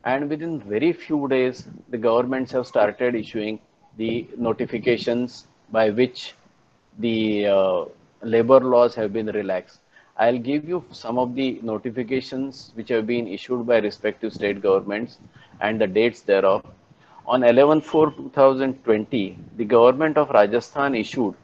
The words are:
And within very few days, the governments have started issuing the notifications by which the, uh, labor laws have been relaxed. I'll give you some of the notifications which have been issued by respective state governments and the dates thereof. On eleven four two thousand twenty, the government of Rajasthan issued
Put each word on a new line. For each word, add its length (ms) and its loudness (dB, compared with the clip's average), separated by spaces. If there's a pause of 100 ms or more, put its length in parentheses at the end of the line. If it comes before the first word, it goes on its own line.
And 240 -2
within 320 -6
very 320 -2
few 360 -4
days, 400 -2 (220)
the 80 -8
governments 540 0
have 140 -2
started 480 0
issuing 460 -6 (360)
the 300 -6 (100)
notifications 1080 -4 (240)
by 200 2
which 440 -2 (640)
the, 480 -2
uh, 380 2 (380)
labor 380 6
laws 340 2
have 180 -4
been 140 -4
relaxed. 540 -6 (360)
I'll 220 2
give 300 -4
you 240 -6
some 260 -6
of 160 -2
the 280 -4
notifications 1120 -8
which 160 -12
have 160 0
been 200 -2
issued 400 -6
by 120 4
respective 540 -4
state 280 -4
governments 580 -2 (420)
and 200 -2
the 60 2
dates 340 0
thereof. 440 2 (640)
On 160 0
eleven 380 6
four 320 2
two 220 -16
thousand 500 2
twenty, 540 -2 (180)
the 80 -4
government 540 4
of 120 0
Rajasthan 640 2
issued 500 -4